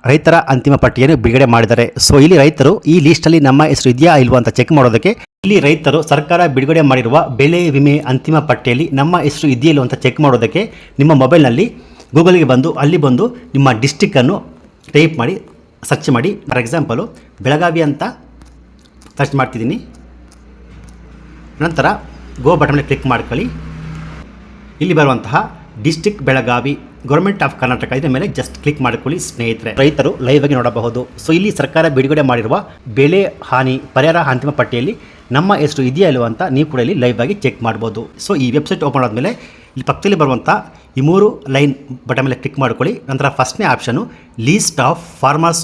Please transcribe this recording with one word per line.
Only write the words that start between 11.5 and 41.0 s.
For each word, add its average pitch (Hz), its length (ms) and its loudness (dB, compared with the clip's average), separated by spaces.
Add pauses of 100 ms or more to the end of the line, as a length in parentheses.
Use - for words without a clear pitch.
Google-ಗೆ 170 280 6
ಬಂದು 127 280 2
ಅಲ್ಲಿ 143 260 0
ಬಂದು 143 300 2
ನಿಮ್ಮ 139 440 -2
ಡಿಸ್ಟ್ರಿಕ್ಟನ್ನು 127 720 0 (500)
ಟೈಪ್ 156 240 2
ಮಾಡಿ 139 240 -4 (480)
ಸರ್ಚ್ - 200 -4
ಮಾಡಿ. 143 280 0 (100)
For - 180 -4
example 135 440 -4 (320)
ಬೆಳಗಾವಿ 160 400 0
ಅಂತ 147 220 -2 (1120)
ಸರ್ಚ್ 139 180 -4
ಮಾಡ್ತಿದ್ದೀನಿ. 131 460 -4 (1800)
ನಂತರ 160 240 -2 (580)
ಗೋ 160 120 4
ಬಟನ್ 147 200 0
ಮೇಲೆ 143 120 -2
ಕ್ಲಿಕ್ 135 180 -4
ಮಾಡ್ಕೊಳ್ಳಿ. 131 420 -4 (1300)
ಇಲ್ಲಿ 175 120 -2
ಬರುವಂತಹ 147 720 -2 (180)
ಡಿಸ್ಟ್ರಿಕ್ಟ್ 160 400 -4
ಬೆಳಗಾವಿ, 127 560 -2 (280)
Government 165 320 0
of 143 200 -4
ಕರ್ನಾಟಕ, - 320 -4
ಇದ್ರ 139 180 -4
ಮೇಲೆ 131 160 -2
just - 380 -10
ಕ್ಲಿಕ್ 147 180 -4
ಮಾಡ್ಕೊಳ್ಳಿ 127 380 -4
ಸ್ನೇಹಿತರೆ. 113 560 -8
ರೈತರು 143 460 0
ಲೈವ್ 131 220 0
ಆಗಿ 143 100 0
ನೋಡಬಹುದು. 120 540 -4 (180)
So 160 80 0
ಇಲ್ಲಿ 190 180 0
ಸರ್ಕಾರ 160 360 -2
ಬಿಡುಗಡೆ 143 340 0
ಮಾಡಿರುವ 123 440 -2 (300)
ಬೆಳೆ 160 280 2 (200)
ಹಾನಿ 131 380 -2 (120)
ಪರಿಹಾರ 160 240 2
ಅಂತಿಮ 143 320 -2
ಪಟ್ಟಿಯಲ್ಲಿ 139 480 -4 (340)
ನಮ್ಮ 185 240 0
ಹೆಸರು 143 280 -2
ಇದೆಯಾ 151 260 2
ಇಲ್ವಾ 123 160 0
ಅಂತ 113 160 -6
ನೀವು 151 300 -2
ಕೂಡ 127 80 -4
ಇಲ್ಲಿ 123 140 0
ಲೈವ್ 123 280 -2
ಆಗಿ 131 120 -2
ಚೆಕ್ - 300 -6
ಮಾಡ್ಬೋದು. 110 440 -6 (200)
So 196 100 -2
ಈ 127 140 -2
ವೆಬ್ಸೈಟ್ 151 320 -2
ಓಪನ್ 135 200 0
ಆದ್ಮೇಲೆ 120 260 -4
ಇಲ್ಲಿ - 540 -14
ಪಕ್ಕದಲ್ಲಿ 196 320 -2
ಬರುವಂಥ 139 340 -2 (480)
ಈ 131 40 -2